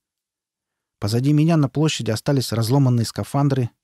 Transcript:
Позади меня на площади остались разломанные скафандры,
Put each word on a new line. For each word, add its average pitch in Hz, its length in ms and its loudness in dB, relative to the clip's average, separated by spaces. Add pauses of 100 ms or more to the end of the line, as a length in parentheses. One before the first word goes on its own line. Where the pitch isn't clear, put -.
(1000)
Позади 120 320 0
меня 156 240 2
на 147 140 2
площади 139 420 -2
остались 135 400 -2
разломанные 120 540 2
скафандры, 131 640 -2 (140)